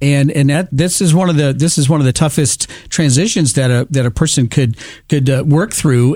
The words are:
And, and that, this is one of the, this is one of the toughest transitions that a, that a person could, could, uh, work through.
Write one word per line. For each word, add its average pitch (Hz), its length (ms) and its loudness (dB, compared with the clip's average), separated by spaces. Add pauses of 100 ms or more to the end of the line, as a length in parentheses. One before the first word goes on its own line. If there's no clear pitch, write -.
And, 139 300 2
and 139 180 2
that, 165 220 -2
this 170 300 -2
is 175 120 2
one 180 160 2
of 160 80 0
the, 143 160 0
this 151 240 0
is 139 100 2
one 156 120 2
of 135 80 2
the 123 60 2
toughest - 540 -2 (220)
transitions 156 640 0
that 131 160 0
a, 123 220 0
that 131 160 0
a 120 40 -2
person 143 360 0
could, 117 280 -2 (320)
could, 139 220 0
uh, 135 160 0
work 160 260 0
through. 127 440 0